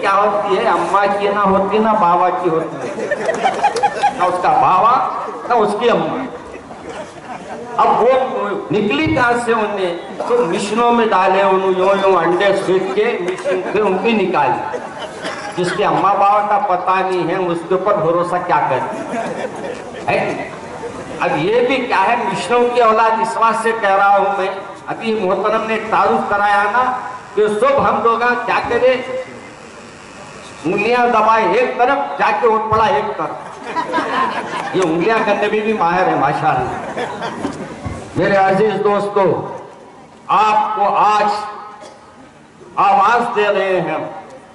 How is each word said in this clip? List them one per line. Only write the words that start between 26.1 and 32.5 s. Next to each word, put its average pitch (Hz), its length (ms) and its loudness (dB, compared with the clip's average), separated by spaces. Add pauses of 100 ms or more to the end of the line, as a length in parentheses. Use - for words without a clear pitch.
कराया 202 340 2
ना, 226 200 2 (500)
कि 214 140 4
सब 220 300 2
हम 208 260 2
लोग 226 180 2 (220)
क्या 180 140 -2 (100)
करें, 240 260 4 (1700)
उंगलियां 233 440 2
दबाए 220 440 4
एक 247 240 0
तरफ, 277 400 2
जाके 214 280 0
उठ 214 240 0